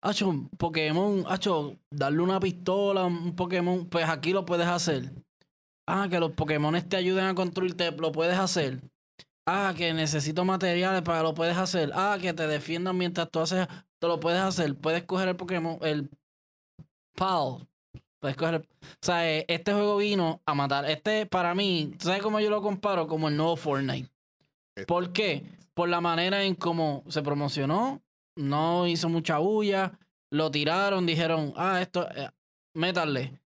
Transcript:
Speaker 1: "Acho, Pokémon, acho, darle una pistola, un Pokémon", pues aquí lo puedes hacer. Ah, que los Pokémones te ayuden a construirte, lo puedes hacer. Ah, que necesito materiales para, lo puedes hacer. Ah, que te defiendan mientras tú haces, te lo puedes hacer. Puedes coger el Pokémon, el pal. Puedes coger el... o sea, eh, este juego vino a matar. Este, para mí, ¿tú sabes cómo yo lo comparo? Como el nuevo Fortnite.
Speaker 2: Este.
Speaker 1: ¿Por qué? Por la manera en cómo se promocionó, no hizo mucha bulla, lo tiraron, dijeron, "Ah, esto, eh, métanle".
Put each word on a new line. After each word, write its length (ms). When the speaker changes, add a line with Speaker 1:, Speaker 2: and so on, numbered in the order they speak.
Speaker 1:
"Acho, 540
Pokémon, 720
acho, 480
darle 320
una 180
pistola, 640
un 320
Pokémon", 500
pues 220
aquí 240
lo 140
puedes 200
hacer. 460
Ah, 200
que 120
los 120
Pokémones 560
te 80
ayuden 280
a 100
construirte, 580
lo 200
puedes 260
hacer. 420
Ah, 300
que 160
necesito 520
materiales 580
para, 220
lo 100
puedes 220
hacer. 380
Ah, 260
que 120
te 140
defiendan 500
mientras 340
tú 100
haces, 260
te 60
lo 140
puedes 200
hacer. 360
Puedes 260
coger 260
el 80
Pokémon, 460
el 260
pal. 500
Puedes 160
coger 200
el... 40
o 260
sea, 260
eh, 200
este 240
juego 240
vino 500
a 80
matar. 340
Este, 380
para 280
mí, 440
¿tú 80
sabes 160
cómo 160
yo 120
lo 120
comparo? 460
Como 200
el 80
nuevo 200
Fortnite. 520
Speaker 2:
Este. 100
Speaker 1:
¿Por 260
qué? 300
Por 140
la 120
manera 440
en 100
cómo 540
se 140
promocionó, 800
no 500
hizo 220
mucha 300
bulla, 600
lo 200
tiraron, 560
dijeron, 500
"Ah, 240
esto, 340
eh, 140
métanle". 720